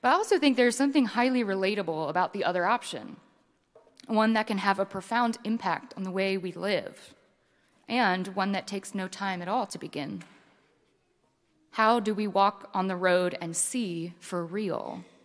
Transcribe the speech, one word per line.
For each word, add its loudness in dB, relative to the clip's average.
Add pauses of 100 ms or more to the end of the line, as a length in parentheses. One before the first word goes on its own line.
But 4
I -
also 4
think 4
there's 4
something 4
highly 2
relatable 0
about 2
the -4
other 2
option, -2 (880)
one 4
that 2
can -2
have 2
a 2
profound -2
impact -4
on -6
the -6
way 0
we -6
live, -4 (760)
and 0
one -2
that -4
takes -8
no -4
time -6
at -8
all -2
to -12
begin. -10 (1500)
How 4
do 0
we -2
walk 2
on 0
the -2
road 2
and -6
see -2
for -6
real? -6 (200)